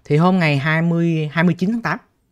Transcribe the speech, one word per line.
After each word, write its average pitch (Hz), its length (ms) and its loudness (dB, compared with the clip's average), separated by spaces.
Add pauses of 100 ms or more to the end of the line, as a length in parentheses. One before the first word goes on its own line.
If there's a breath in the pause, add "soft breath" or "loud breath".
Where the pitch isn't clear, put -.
thì 147 140 0
hôm 180 220 4
ngày 151 180 2
hai 156 240 -2
mươi, 170 500 0
hai 165 120 0
mươi 175 140 2
chín 185 140 -2
tháng 233 100 -4
tám, 254 160 -4 (340)